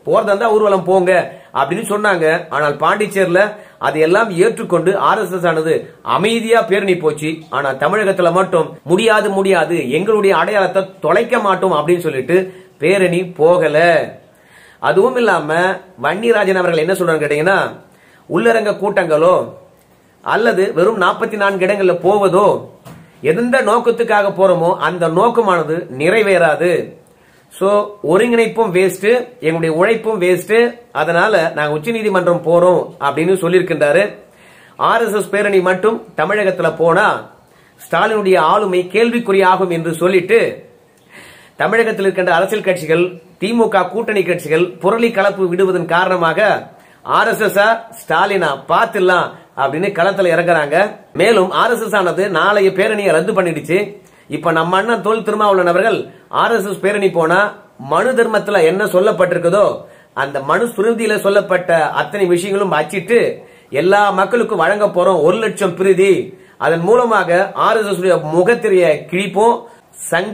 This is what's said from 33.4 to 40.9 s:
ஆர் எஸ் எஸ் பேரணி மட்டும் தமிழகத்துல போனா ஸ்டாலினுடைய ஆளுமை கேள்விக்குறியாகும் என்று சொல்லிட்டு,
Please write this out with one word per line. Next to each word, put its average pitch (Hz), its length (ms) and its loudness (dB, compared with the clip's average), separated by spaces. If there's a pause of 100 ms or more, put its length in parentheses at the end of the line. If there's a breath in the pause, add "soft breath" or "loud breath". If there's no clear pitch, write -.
ஆர் 196 260 0
எஸ் 208 120 -2
எஸ் 196 160 -4
பேரணி 202 320 0
மட்டும் 185 360 0 (200)
தமிழகத்துல 175 580 -2
போனா 170 320 2 (760 soft breath)
ஸ்டாலினுடைய 196 580 0
ஆளுமை 180 420 2 (100)
கேள்விக்குறியாகும் 196 800 2
என்று 165 240 -4
சொல்லிட்டு, 185 460 2 (1160 loud breath)